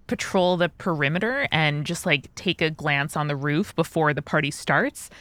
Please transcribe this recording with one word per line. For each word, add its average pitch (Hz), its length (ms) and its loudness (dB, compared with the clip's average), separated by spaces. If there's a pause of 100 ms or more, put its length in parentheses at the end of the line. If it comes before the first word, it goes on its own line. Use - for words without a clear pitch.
patrol 180 500 0
the 170 120 2
perimeter 180 840 0
and 151 340 2
just, 170 220 -4
like, 147 300 0
take - 260 -2
a 156 80 2
glance 147 460 -2
on 147 100 0
the 147 80 -2
roof 147 400 0
before 156 400 2
the 143 80 -4
party 147 300 0
starts, - 580 0 (100)